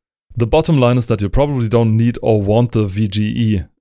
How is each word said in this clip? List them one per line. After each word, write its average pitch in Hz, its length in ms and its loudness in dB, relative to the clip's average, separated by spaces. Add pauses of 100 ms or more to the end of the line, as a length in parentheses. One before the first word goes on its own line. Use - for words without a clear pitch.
(360)
„The 117 100 -2
bottom 156 320 2
line 123 220 2
is 117 80 -4
that 104 140 -2
you 101 80 -2
probably 135 380 0
don't 110 280 2
need 113 260 0
or 107 240 0
want 117 280 2
the 107 160 0
V 104 200 -2
G 107 200 -2
E 110 340 -2 (180)